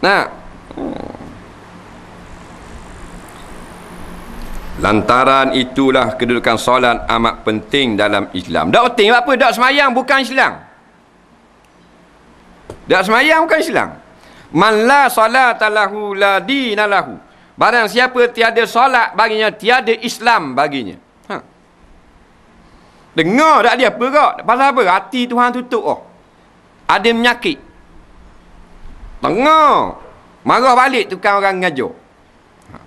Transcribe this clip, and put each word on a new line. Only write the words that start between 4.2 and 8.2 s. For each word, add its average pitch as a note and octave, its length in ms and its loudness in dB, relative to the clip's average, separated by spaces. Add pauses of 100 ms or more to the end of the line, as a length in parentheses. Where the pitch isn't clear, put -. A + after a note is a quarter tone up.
Lantaran B2+ 800 2
itulah C3 640 0
kedudukan A#2+ 400 0
solat B2 480 0
amat A2+ 400 -2
penting A2 480 -2
dalam G#2 400 0